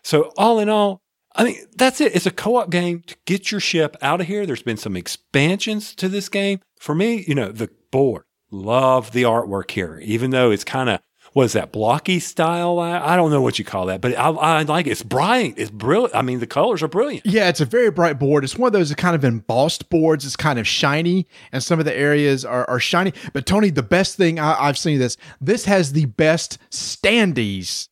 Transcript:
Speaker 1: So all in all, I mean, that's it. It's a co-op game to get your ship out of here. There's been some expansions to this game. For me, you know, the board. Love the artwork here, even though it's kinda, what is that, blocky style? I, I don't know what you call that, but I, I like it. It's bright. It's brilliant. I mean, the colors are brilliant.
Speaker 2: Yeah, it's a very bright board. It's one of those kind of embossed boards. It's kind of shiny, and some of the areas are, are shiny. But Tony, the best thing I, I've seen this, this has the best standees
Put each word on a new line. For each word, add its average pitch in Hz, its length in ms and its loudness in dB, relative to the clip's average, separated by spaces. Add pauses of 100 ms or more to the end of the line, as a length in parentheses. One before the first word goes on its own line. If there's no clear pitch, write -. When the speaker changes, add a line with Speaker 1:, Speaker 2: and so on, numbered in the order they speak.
Speaker 1:
So 160 340 0
all 220 220 4
in 208 100 0
all, 202 320 0 (360)
I 220 60 2
mean, 240 140 0 (180)
that's 254 240 2
it. 277 160 2
It's 175 100 2
a 175 60 0
co-op 214 380 0
game 175 380 -2
to - 80 -20 (100)
get 190 260 -4
your 208 80 -4
ship 156 420 0
out 156 200 0
of 160 60 -4
here. 208 180 -4
There's 135 180 -4
been 113 140 -4
some 98 180 -6
expansions 185 1000 -2
to 190 120 -4
this 196 220 -4
game. 196 320 -2 (180)
For 151 160 -4
me, 214 320 0
you 143 80 0
know, 107 160 -2
the 110 180 -6 (220)
board. 131 320 0 (280)
Love 117 600 2
the 123 120 0
artwork 113 480 0
here, 85 300 -6
even 113 300 -2
though 127 200 4
it's 101 120 -2
kinda, 123 380 -2 (320)
what 139 100 4
is 117 80 2
that, - 220 -4
blocky 139 480 0
style? 175 580 -2
I, 170 260 -4
I 165 120 2
don't 160 140 4
know 139 100 4
what 120 180 0
you 98 60 -6
call 92 220 -4
that, 95 120 -4
but 123 180 -2
I, 135 120 2
I 156 340 0
like 151 240 0
it. 117 40 -2
It's - 120 -6
bright. 175 540 0
It's 110 140 -6
brilliant. 135 440 0
I 117 60 2
mean, 127 180 -2
the 113 80 -4
colors 170 340 0
are 156 60 -2
brilliant. 220 380 -2
Speaker 2:
Yeah, 196 240 2
it's - 100 -2
a 147 60 2
very 220 260 2
bright 160 260 0
board. 139 280 2
It's - 120 -8
one 247 100 2
of 214 60 2
those 160 220 2
kind 180 180 0
of 143 120 2
embossed 120 640 0
boards. 156 360 2
It's 131 120 -10
kind 143 200 0
of 110 80 -4
shiny, 170 640 0 (240)
and 131 100 -4
some 165 180 0
of 151 60 0
the - 120 -2
areas 143 480 2
are, 123 240 -2
are 123 100 0
shiny. 180 320 0 (220)
But 139 120 -6
Tony, 202 260 2
the 131 120 -2
best 180 320 0
thing 165 240 2
I, 151 280 0
I've 139 100 0
seen 151 220 0
this, 123 180 0 (240)
this 185 240 -2
has 190 260 2
the 151 140 2
best 156 540 0 (120)
standees 123 1200 -2